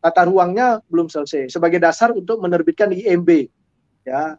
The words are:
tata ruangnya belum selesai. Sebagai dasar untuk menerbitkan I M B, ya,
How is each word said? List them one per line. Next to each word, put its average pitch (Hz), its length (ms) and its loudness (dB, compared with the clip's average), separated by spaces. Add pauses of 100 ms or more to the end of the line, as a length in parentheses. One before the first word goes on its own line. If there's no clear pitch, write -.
tata 175 240 2
ruangnya 190 640 0
belum 170 160 0
selesai. 143 480 -8
Sebagai 170 240 0
dasar 170 320 2
untuk 214 320 -4
menerbitkan 175 480 0
I 190 240 -2
M 175 80 0
B, 160 240 2 (600)
ya, 151 320 -6